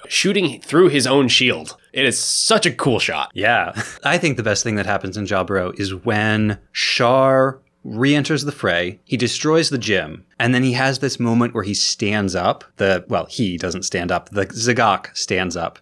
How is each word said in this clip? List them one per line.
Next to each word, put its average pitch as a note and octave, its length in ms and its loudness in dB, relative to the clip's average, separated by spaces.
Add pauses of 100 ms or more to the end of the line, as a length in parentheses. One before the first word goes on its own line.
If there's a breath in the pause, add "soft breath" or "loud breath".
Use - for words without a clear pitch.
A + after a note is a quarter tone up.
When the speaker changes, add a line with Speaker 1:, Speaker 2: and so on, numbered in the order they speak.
Speaker 1:
shooting F#3+ 520 0
through E3+ 280 6
his C3+ 180 2
own C3 220 4
shield. A#2 480 0 (160)
It C3+ 140 0
is A#2 120 0
such - 480 0
a B2+ 60 0
cool A#2 260 0
shot. D2 360 -4
Speaker 2:
Yeah. G2 380 2 (200)
<laughs> - 120 -10
I D#3 140 2
think D#3+ 180 0
the A#2+ 60 -2
best G#2 220 0
thing A2 120 -2
that G2 100 -2
happens G2 300 -4
in G#2 100 -6
Jaburo F#2 520 -2
is F#2+ 160 -4
when G#2+ 640 0 (140)
Char C3+ 880 2 (240)
re-enters C#3 600 0
the C#3+ 80 -6
fray, F2+ 520 -2
he - 120 -4
destroys D3+ 520 0
the C#3+ 100 -2
gym, F#2 460 -4 (140)
and B2 160 2
then B2+ 80 2
he C3 100 2
has C3 280 0
this C3+ 200 -4
moment A#2+ 320 2
where G#2+ 120 -4
he G2+ 100 -4
stands G2+ 600 -2
up. F#2 300 -2 (120)
The, F#2+ 320 0
well, F2+ 180 -2
he F#2 320 -4
doesn't F2+ 240 -6
stand F2+ 280 -4
up. F2+ 200 -4
The G2 160 -2
Zagok A2+ 680 0
stands F2+ 400 -4
up. E2+ 260 -8